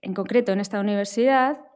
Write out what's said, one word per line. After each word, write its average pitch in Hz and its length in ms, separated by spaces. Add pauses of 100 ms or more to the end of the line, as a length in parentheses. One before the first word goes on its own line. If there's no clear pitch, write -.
en 190 120
concreto 208 400
en 202 80
esta 202 180
universidad 233 800 (160)